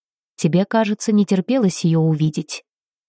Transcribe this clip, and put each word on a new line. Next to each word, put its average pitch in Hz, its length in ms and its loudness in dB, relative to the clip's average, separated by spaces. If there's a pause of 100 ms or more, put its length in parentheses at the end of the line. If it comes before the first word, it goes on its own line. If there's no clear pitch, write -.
(360)
Тебе, 175 300 0
кажется, 220 480 -2
не 208 120 4
терпелось 202 580 0
её 160 160 2
увидеть. 156 640 -2 (460)